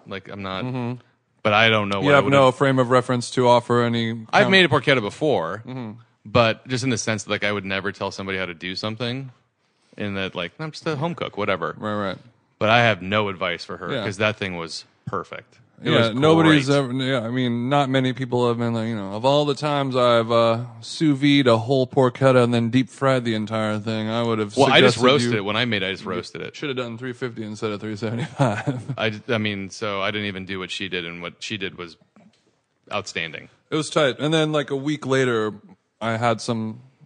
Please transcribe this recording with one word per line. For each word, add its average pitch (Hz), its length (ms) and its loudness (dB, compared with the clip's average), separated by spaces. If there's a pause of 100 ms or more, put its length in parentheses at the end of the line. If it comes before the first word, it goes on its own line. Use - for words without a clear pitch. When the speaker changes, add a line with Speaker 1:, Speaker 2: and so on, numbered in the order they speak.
Speaker 1:
Like, 98 200 -12
I'm 101 140 -12
not, 95 220 -6
Speaker 2:
Mm-hmm. 123 360 -6 (440)
Speaker 1:
but 107 80 4
I 110 160 6
don't 107 200 2
know 98 120 -2
what - 60 0
Speaker 2:
You 147 60 6
Speaker 1:
I - 40 8
Speaker 2:
have 135 80 6
Speaker 1:
would 135 80 2
Speaker 2:
no 139 140 6
Speaker 1:
have 127 100 4
Speaker 2:
frame 135 240 2
of 120 100 0
reference 123 420 2
to 127 140 2
offer 120 360 4
any 117 500 -2
Speaker 1:
I've 196 120 6
Speaker 2:
com- 185 80 2
Speaker 1:
made 185 120 8
a 156 40 2
porchetta 135 320 2
before, 104 680 -2
Speaker 2:
Mm-hmm. 123 260 -10 (320)
Speaker 1:
but 113 420 2
just 127 160 -4
in 135 80 0
the 110 80 0
sense 110 260 -4
that, 101 60 -12
like, 104 140 0
I 104 80 0
would 101 120 -4
never 95 280 -4
tell 98 180 -4
somebody 95 280 -6
how 92 80 -4
to 87 80 -12
do 90 200 -10
something, 120 560 -8 (680)
in 104 180 -8
that, 95 200 -6
like, 87 240 -8
"I'm 156 140 -10
just - 160 -12
a 151 80 -4
home 160 180 -6
cook, - 220 -8
whatever." 92 420 -4
Speaker 2:
Right, 107 160 -6
right. 98 240 -4 (400)
Speaker 1:
But 107 120 0
I 120 120 6
have 104 200 2
no 104 260 0
advice 90 360 -6
for 92 140 -12
her, 90 140 -8
Speaker 2:
Yeah. 117 120 -6
Speaker 1:
'cause 101 140 -6
that 107 180 0
thing 92 200 -6
was 82 280 -10 (220)
perfect. - 520 -10 (240)
It - 80 -4
Speaker 2:
Yeah, 147 80 4 (120)
Speaker 1:
was 107 40 -6
Speaker 2:
nobody's 156 540 4
Speaker 1:
great. 143 100 4
Speaker 2:
ever, 127 140 -2
yeah, 131 280 -2
I 113 100 -6
mean, 123 380 -2
not 139 220 2
many 131 220 2
people 123 340 -2
have 117 120 0
been 117 140 -2
like, 113 140 -2
you 117 80 -4
know, 98 180 -6
Of 110 120 -6
all 143 200 4
the 143 120 0
times 139 400 -2
I've, 120 340 4
uh, 113 300 4 (200)
sous 147 380 0
vide 143 300 4
a 110 100 6
whole 127 280 0
porchetta 127 580 4
and 120 100 2
then 117 160 2
deep 127 180 2
fried 131 360 0
the 113 100 0
entire 107 460 -2
thing, 110 280 -4
I 117 140 -2
would 113 160 0
have 104 180 -4
Speaker 1:
Well, 139 160 6
I 147 80 8
just 123 160 6
Speaker 2:
suggested 117 80 2
Speaker 1:
roasted 123 280 4
Speaker 2:
you 110 60 0
Speaker 1:
it. 95 60 -4
When 104 120 -2
I 123 80 2
made 107 180 0
it, 95 60 -2
I - 20 -2
just 92 160 -8
roasted 87 360 -8
it. - 120 -10
Speaker 2:
should 151 160 -8
have 127 80 -6
done 117 180 -8
three 123 160 -10
fifty 117 300 -8
instead 107 300 -6
of 101 80 -8
three 107 160 -8
seventy-five. 117 960 -4
<laughs> - 20 -8
Speaker 1:
I 110 140 -2
d-, 107 240 -6
I 110 40 0
mean, 101 300 -4
so 101 320 -6
I 101 120 -2
didn't 104 160 -4
even 95 180 -8
do 95 140 -8
what 90 100 -10
she 98 180 -8
did, 87 160 -6
and 85 160 -12
what 85 220 -14
she 110 160 -10
did 87 180 -10
was 85 200 -14 (960)
outstanding. 82 560 -8 (220)
Speaker 2:
It 151 60 -2
was 151 140 -4
tight. 135 280 0
And 151 140 -2
then, 156 200 2
like, 147 180 -2
a 139 60 -4
week 143 300 -6
later, 120 480 2 (460)
I 113 160 -2
had 113 240 0
some, 110 400 -6 (260)